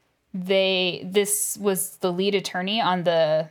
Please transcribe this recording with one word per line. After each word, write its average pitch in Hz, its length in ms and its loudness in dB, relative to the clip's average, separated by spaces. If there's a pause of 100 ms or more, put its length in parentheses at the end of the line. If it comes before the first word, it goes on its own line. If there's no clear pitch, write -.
(320)
they, 185 720 0
this 196 560 -2
was 190 360 -2
the 185 160 0
lead 196 240 0
attorney 190 440 -2
on 180 240 0
the 160 460 2